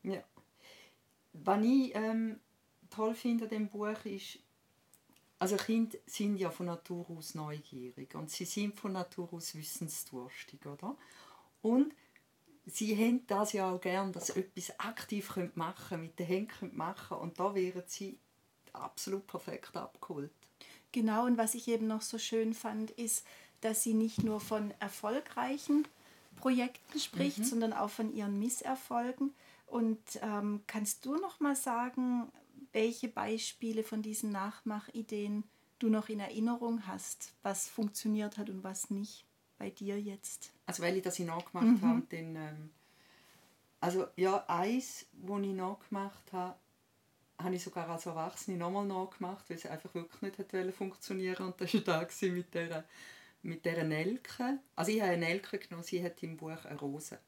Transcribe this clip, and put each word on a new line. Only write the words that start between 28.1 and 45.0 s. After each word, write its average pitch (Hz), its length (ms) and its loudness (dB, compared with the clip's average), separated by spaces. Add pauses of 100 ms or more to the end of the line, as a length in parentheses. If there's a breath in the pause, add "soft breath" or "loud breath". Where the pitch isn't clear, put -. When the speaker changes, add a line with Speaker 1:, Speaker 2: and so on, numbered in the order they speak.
Speaker 2:
ihren 202 240 0
Misserfolgen. 254 960 0 (320 loud breath)
Und, 220 340 2 (220)
ähm, 208 440 0
kannst - 400 -2
du 285 100 0
noch 370 220 -2
mal 285 160 4
sagen, 247 760 2 (400)
welche 233 360 2
Beispiele 220 760 -2
von 214 180 -2
diesen 214 280 -2
Nachmachideen 208 1120 -2 (340 soft breath)
du 226 100 4
noch 214 200 6
in 214 120 -2
Erinnerung 226 640 0
hast, - 560 -8
was - 260 0
funktioniert 208 680 0
hat 208 140 -4
und 190 140 -6
was 190 260 -6
nicht 202 340 -4 (340)
bei 196 120 -6
dir 202 300 -2
jetzt? - 520 -8 (140)
Speaker 1:
Also 180 160 -2
weil 175 140 4
ich 190 60 2
das 185 160 -2
nachgemacht 175 480 2
Speaker 2:
Mhm. 226 160 10
Speaker 1:
habe 233 120 8
und 254 180 0
dann, 165 240 -6
ähm, 156 340 -8 (1120 soft breath)
also 180 260 2 (100)
ja, 190 320 4
eins, 208 640 0